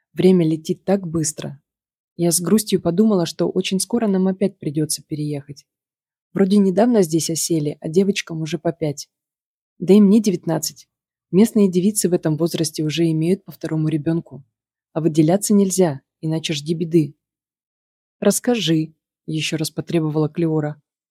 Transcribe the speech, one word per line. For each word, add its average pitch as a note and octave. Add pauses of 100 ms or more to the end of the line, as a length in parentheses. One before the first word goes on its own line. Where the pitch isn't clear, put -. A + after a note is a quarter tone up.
(140)
время F3+
летит D#3+
так F#3+
быстро". D3 (540)
Я E3+
с F3+
грустью G3
подумала, F3+
что E3+
очень F#3
скоро A3+
нам F#3+
опять F#3+
придется D3+
переехать. D3 (680)
Вроде G3
недавно G3+
здесь D#3+
осели, D#3
а E3
девочкам F3+
уже D#3+
по E3
пять. D3 (680)
Да F#3
и G#3
мне G3+
девятнадцать. E3+ (420)
Местные G3+
девицы F#3
в F3
этом D#3+
возрасте E3
уже D#3
имеют E3
по E3
второму D#3
ребенку. D#3 (500)
А D#3+
выделяться E3
нельзя, F#3 (200)
иначе D#3+
жди D3
беды. D#3+ (1040)
"Расскажи", E3+ (320)
еще D#3
раз D#3
потребовала D#3
Клеора. D#3 (300)